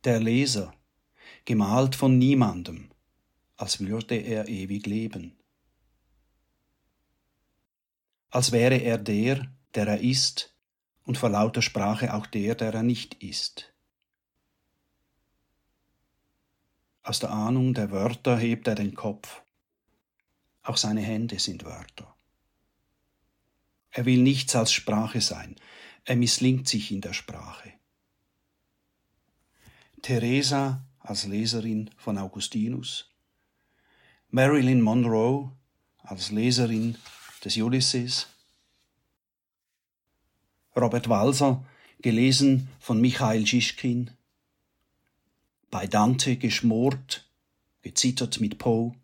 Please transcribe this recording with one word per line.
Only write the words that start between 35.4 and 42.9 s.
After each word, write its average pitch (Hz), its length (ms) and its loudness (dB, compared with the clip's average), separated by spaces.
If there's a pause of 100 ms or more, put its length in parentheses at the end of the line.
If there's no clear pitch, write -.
als - 320 -10
Leserin 117 680 0 (440)
des - 140 -4
Ulysses, 123 680 0 (2500)
Robert 120 320 0
Walser, 131 560 2 (380)
gelesen 131 640 4 (100)
von 113 220 0